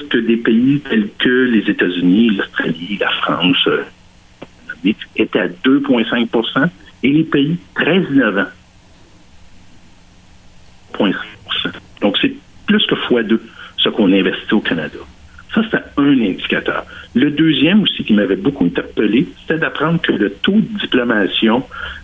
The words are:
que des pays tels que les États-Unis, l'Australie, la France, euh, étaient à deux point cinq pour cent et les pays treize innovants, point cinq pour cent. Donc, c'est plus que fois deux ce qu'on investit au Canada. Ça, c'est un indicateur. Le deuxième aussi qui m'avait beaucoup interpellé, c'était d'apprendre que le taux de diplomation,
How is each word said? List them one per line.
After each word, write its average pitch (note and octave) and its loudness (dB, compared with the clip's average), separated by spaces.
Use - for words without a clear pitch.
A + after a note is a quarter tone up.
que - 0
des A2+ 2
pays B2 2
tels A2 0
que C3 2
les B2 2
États-Unis, F#2+ 2
l'Australie, - -4
la - -2
France, - 0
euh, - -6
étaient A2 -2
à F#2+ -2
deux C#3 4
point B2+ 0
cinq A#2 -2
pour A2 -2
cent C3+ 0
et B2 2
les D#3 4
pays D3+ 0
treize D#3+ 0
innovants, A2 2
point - -2
cinq - -8
pour - -12
cent. - -10
Donc, - -2
c'est - -2
plus G#3 2
que - 0
fois A#2+ 0
deux A2 0
ce - 0
qu'on G#2 2
investit F#2+ 0
au G#2 2
Canada. D#2 -6
Ça, A3+ 2
c'est - -4
un C#3 4
indicateur. F#2 -2
Le D3 2
deuxième D#3+ 4
aussi - -2
qui - 2
m'avait G2+ 2
beaucoup G2 0
interpellé, A#2 0
c'était - -4
d'apprendre D#3 -2
que - -2
le G2+ 0
taux - -2
de F#3+ 2
diplomation, A2+ 0